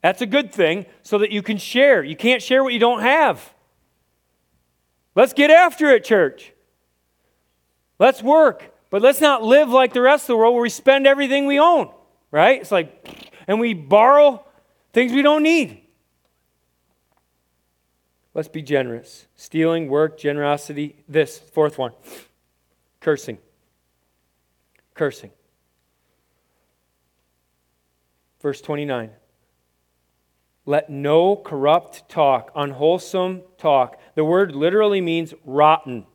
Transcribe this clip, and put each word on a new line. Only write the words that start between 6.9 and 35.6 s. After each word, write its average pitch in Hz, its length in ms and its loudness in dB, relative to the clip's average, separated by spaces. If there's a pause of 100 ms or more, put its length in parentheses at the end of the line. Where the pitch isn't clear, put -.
Let's 254 240 2
work. 285 480 2 (180)
But 196 120 -4
let's 277 200 2
not 285 200 2
live 254 280 4
like 254 240 2
the 247 80 -2
rest 277 220 2
of - 40 -16
the 240 100 -2
world 226 160 2
where 240 100 -2
we 233 60 -4
spend 269 380 2
everything 277 380 0
we 285 140 0
own. 320 300 2 (420)
Right? 214 300 2
It's 175 100 -10
like, - 600 -8 (140)
and 208 140 -2
we 233 140 -2
borrow 220 720 4 (480)
things 247 180 0
we 277 100 0
don't 302 220 2
need. 302 380 -2 (2500)
Let's 151 140 -10
be 160 140 -14
generous. 127 720 -8
Stealing, 160 540 -4
work, 156 280 -2
generosity. 147 800 -6 (140)
This, 147 280 -4
fourth 151 400 -4
one. 127 140 -8 (1080)
Cursing. 139 360 -6 (1600)
Cursing. 135 380 -8 (3000)
Verse 139 200 -8
twenty-nine. 139 500 -10 (1500)
"Let 147 240 -4
no 156 460 0
corrupt 156 720 -4
talk," 135 480 -2
unwholesome 175 840 -4 (160)
talk. 135 420 -2 (160)
The 156 80 -2
word 170 320 -2
literally 196 460 -2
means 165 320 -6 (100)
rotten. 143 720 0